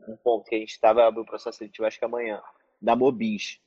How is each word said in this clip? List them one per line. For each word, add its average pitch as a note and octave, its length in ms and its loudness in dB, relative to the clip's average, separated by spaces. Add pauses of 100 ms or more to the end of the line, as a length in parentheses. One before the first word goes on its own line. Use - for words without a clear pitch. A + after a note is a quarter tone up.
um A2 160 -14
ponto A#2 240 0
que A2+ 80 -4
a G#2+ 40 0
gente - 200 -12
tava, A2+ 260 6
abre A2+ 160 2
o A2 40 -8
processo A2 320 -12
seletivo, A2 300 -8
acho A2 120 -8
que A#2+ 60 -6
amanhã, A#2 340 -6 (420)
da A2+ 140 2
Mobis. A2+ 720 -2